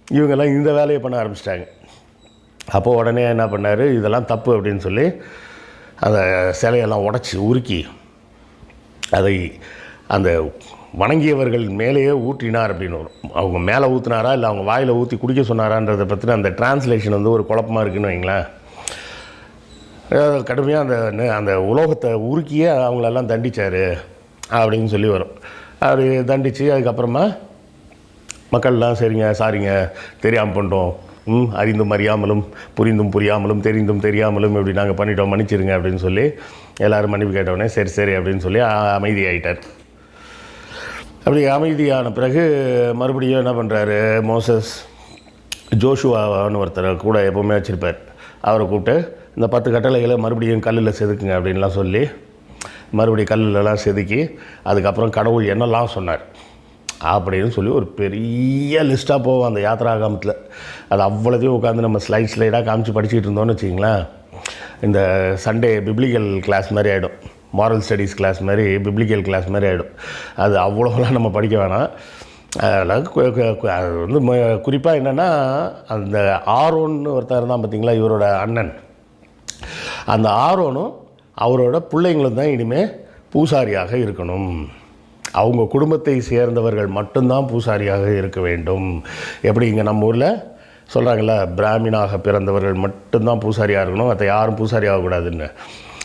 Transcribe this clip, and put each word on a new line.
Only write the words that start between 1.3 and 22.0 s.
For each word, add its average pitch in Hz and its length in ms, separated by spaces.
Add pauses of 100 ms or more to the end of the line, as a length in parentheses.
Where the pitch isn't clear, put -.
அப்போ 107 240
உடனே 117 280
என்ன 117 240
பண்ணாரு, 107 500
"இதெல்லாம் 113 280
தப்பு" 117 320
அப்படின்னு 101 220
சொல்லி 110 340 (880)
அந்த 107 180 (440)
சிலையெல்லாம் 110 440
உடைச்சு 107 300
உருக்கி 104 500 (1200)
அதை 95 420 (540)
அந்த 85 440 (480)
வணங்கியவர்கள் 127 720
மேலேயே 131 420
ஊற்றினார் 117 640
அப்படின்னு 87 240
வரும். - 360
அவங்க 90 260
மேல 117 300
ஊத்துனாரா, 123 440
இல்ல 123 140
அவங்க 101 200
வாயில 123 300
ஊத்தி 120 220
குடிக்க 120 360
சொன்னாரான்றதை 107 520
பத்தின 101 240
அந்த 101 200
டிரான்ஸ்லேஷன் 120 580
வந்து 104 220
ஒரு 110 180
குழப்பமா 110 320
இருக்குன்னு 101 280
வைங்களேன். 92 380 (1600)
அதாவது 139 440
கடுமையா 139 200
அந்த 139 200 (180)
நெ-, 117 160
அந்த 104 320
உலோகத்தை 127 540